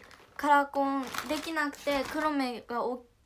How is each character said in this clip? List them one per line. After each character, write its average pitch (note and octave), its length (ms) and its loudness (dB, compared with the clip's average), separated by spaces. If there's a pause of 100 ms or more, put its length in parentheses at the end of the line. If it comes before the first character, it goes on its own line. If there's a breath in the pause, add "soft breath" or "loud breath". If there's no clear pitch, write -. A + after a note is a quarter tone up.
(360)
カ C#4+ 120 0
ラ C#4+ 160 8
コ C#4 180 0
ン C#4 220 0 (240)
で D4+ 80 -2
き D#4 160 -6
な D4+ 180 -2
く - 60 -8
て、 C#4 260 0 (120)
黒 D#4 160 0
目 C4 320 -2
が A#3+ 200 -4
お-、 B3 220 -4 (220)